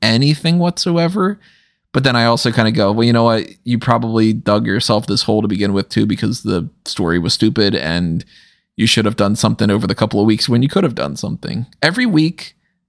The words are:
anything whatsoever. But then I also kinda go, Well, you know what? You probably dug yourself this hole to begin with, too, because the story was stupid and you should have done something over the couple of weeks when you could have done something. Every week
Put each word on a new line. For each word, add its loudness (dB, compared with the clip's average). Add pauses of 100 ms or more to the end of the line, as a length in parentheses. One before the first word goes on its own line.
anything 2
whatsoever. -2 (520)
But 2
then 2
I 2
also 2
kinda 2
go, 2
Well, 2
you 4
know 4
what? 2 (160)
You -2
probably 2
dug 0
yourself 0
this 0
hole 2
to -2
begin 0
with, -2
too, 0
because -2
the -2 (160)
story -2
was 0
stupid 0
and -2 (520)
you 0
should 0
have 0
done 0
something 0
over 0
the -2
couple 0
of 4
weeks 2
when 2
you 2
could 0
have -2
done -6
something. -8 (160)
Every 0
week 0 (340)